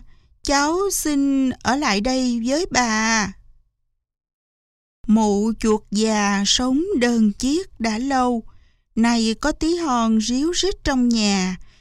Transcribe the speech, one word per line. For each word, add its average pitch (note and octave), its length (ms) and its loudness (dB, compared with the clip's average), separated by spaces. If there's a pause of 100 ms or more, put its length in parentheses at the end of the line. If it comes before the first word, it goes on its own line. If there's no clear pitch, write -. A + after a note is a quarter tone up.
(420)
cháu D#4 500 0
xin C#4 580 0
ở A#3 260 -2
lại A#3 240 0
đây B3 460 -2
với D4+ 240 0
bà." A3 640 0 (1700)
Mụ G#3+ 540 2
chuột G#3+ 200 2 (100)
già G3+ 560 0
sống C4 380 0 (140)
đơn A#3 340 2
chiếc D4 480 -4
đã A3 180 -2
lâu, B3 440 0 (520)
nay A3+ 460 2
có D4 120 0
tí D#4+ 240 -2
hon A#3 440 0
ríu B3+ 300 -2
rít F4+ 240 -2 (100)
trong B3+ 240 2
nhà, G3+ 480 0 (240)